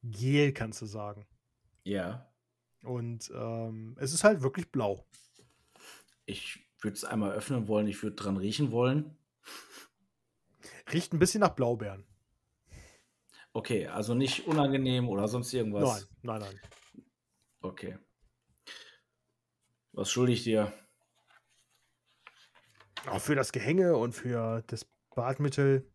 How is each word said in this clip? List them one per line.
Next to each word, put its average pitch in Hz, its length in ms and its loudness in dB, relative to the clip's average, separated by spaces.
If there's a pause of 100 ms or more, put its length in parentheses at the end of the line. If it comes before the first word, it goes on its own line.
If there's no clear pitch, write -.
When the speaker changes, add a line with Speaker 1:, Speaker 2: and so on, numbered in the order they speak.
Speaker 1:
Gel, 131 500 2
kannst 110 280 -6
du 113 40 -10
sagen. 104 400 -10 (580)
Speaker 2:
Ja. 98 480 -6 (520)
Speaker 1:
Und, 120 520 -6
ähm, 113 640 -8
es 139 140 -4
ist 170 100 0
halt 202 180 8
wirklich 135 300 -2
blau. 104 340 -2 (1200)
Speaker 2:
Ich - 400 -10 (140)
würd's 104 240 -6
einmal 101 300 -2
öffnen 110 340 -2
wollen, 107 200 4
ich 101 160 -4
würd 107 200 -6
dran 98 140 0
riechen 107 340 0
wollen. 131 460 2 (1800)
Speaker 1:
Riecht 170 200 0
ein 165 60 0
bisschen 180 220 4
nach 196 140 4
Blaubeeren. 110 500 -2 (1500)
Speaker 2:
Okay, - 360 -2
also 113 260 -2
nicht 131 340 0
unangenehm 135 640 2
oder 104 180 2
sonst 123 260 -2
irgendwas? 107 540 0 (140)
Speaker 1:
Nein, 110 180 -6
nein, - 20 -8
nein. - 640 -18 (580)
Speaker 2:
Okay. 92 360 -10 (1900)
Was 95 200 -6
schulde 123 200 4
ich 117 120 2
dir? 110 280 2 (2250)
Speaker 1:
Auch 101 120 -2
für 147 160 2
das 135 160 2
Gehänge 170 460 4
und 117 160 2
für 113 540 -2
das - 180 -8 (280)
Badmittel 135 800 2